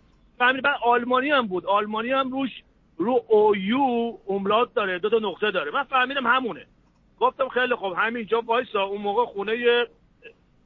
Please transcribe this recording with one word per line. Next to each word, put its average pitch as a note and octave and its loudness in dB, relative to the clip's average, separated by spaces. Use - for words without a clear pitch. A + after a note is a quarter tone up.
فهمیدی؟ B3+ 2
بعد C#4 0
آلمانی B3 2
هم C4 2
بود، F3+ -6
آلمانی G#3+ -2
هم C4+ -2
روش C4 -4
رو A#3 0
او G#3+ 6
یو A#3 0
املات G3 0
داره، F#3+ -2
دو G3+ -4
تا A3+ 2
نقطه G3+ -4
داره. D3+ -4
من C4+ -2
فهمیدم C4 -2
همونه. A3+ 0
گفتم: B3+ 0
«خیلی B3 0
خوب، F#3+ -4
همینجا A3+ -2
وایسا.» A3+ -2
اون G3+ -4
موقع G#3 0
خونهٔ A#3+ 0